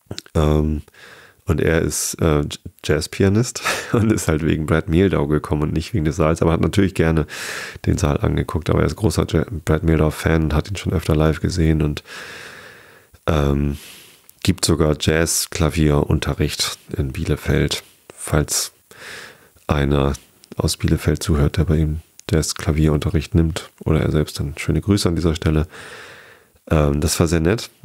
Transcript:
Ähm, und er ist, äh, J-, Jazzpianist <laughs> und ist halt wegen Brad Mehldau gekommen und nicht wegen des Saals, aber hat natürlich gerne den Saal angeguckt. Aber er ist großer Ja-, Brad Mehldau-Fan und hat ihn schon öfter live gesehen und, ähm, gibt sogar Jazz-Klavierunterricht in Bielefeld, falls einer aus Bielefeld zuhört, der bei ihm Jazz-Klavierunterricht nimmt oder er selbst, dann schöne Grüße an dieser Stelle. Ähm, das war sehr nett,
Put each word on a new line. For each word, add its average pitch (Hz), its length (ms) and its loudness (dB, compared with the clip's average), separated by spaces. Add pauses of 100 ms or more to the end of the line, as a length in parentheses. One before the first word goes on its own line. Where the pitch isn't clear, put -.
(340)
Ähm, 76 480 2 (640)
und 78 160 0
er 82 200 2
ist, - 400 -4
äh, 76 200 2
J-, 71 180 -6 (240)
Jazzpianist 98 800 0 (140)
<laughs> - 160 -10
und 110 180 4
ist - 160 0
halt 80 180 0
wegen 78 200 0
Brad 80 240 0
Mehldau 80 380 4
gekommen 76 360 0
und 78 100 -2
nicht 82 200 -4
wegen 76 120 0
des 78 120 -2
Saals, 80 240 2
aber 82 100 4
hat 80 100 2
natürlich 92 340 2
gerne 80 320 2 (580)
den 82 120 2
Saal 73 220 0
angeguckt. 78 500 -2
Aber 80 120 2
er 78 60 2
ist 73 100 -4
großer 85 340 0
Ja-, 80 140 0 (200)
Brad 78 180 0
Mehldau-Fan 80 600 2
und 73 100 0
hat 76 160 0
ihn 98 60 -6
schon - 180 -4
öfter 85 220 0
live 78 240 2
gesehen 80 420 2
und, 73 220 -2 (1200)
ähm, 71 520 2 (640)
gibt - 220 -2
sogar 78 340 2
Jazz-Klavierunterricht 76 1800 0 (160)
in 67 160 -4
Bielefeld, 73 720 -2 (320)
falls - 560 -2 (960)
einer 69 460 2 (420)
aus - 220 -2
Bielefeld 80 440 0
zuhört, 76 360 0
der 78 80 2
bei 78 120 2
ihm 76 220 0 (320)
Jazz-Klavierunterricht 78 1040 0
nimmt 82 340 0 (140)
oder 78 180 2
er - 100 0
selbst, 76 280 -2
dann 71 180 -6
schöne 78 240 -2
Grüße 101 260 2
an 85 80 0
dieser 80 200 0
Stelle. 78 320 0 (1000)
Ähm, 73 320 2
das 82 180 0
war 87 80 4
sehr 82 140 2
nett, 95 280 0 (160)